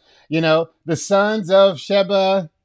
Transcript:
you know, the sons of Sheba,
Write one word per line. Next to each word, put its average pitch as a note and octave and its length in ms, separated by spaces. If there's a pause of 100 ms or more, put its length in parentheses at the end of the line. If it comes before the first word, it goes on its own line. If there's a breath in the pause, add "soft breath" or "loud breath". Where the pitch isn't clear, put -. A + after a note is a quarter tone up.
(280 soft breath)
you D#3 120
know, D#3+ 300 (140)
the D#3 120
sons G3+ 540
of G3 300
Sheba, F#3+ 680 (140)